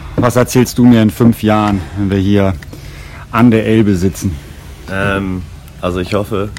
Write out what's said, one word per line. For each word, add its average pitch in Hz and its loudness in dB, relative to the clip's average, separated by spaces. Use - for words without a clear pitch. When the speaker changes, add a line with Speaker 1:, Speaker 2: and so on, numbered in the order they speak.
Speaker 1:
was 120 0
erzählst 123 2
du 123 4
mir 120 6
in 107 4
fünf 117 2
Jahren, 104 2
wenn 101 -2
wir 98 2
hier 98 2
an 113 4
der 110 2
Elbe 107 4
sitzen? 87 -2
Speaker 2:
Ähm, 98 -4
also 90 -4
ich 90 -4
hoffe, 101 -4